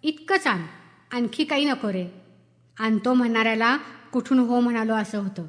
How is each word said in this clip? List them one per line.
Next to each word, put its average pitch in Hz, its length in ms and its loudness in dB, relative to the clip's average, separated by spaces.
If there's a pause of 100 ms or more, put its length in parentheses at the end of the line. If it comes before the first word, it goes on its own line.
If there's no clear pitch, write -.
इतकंच 311 440 -2
आण, 190 140 0 (500)
आणखी 247 320 -2
काही 294 220 0
नको 247 280 -2
रे." 180 140 -4 (720)
आणतो 220 340 0
म्हणणाऱ्याला 226 640 2 (340)
कुठून 262 280 2
हो 247 200 4
म्हणालो 226 340 0
असं 214 240 -2
होतं. 190 320 -6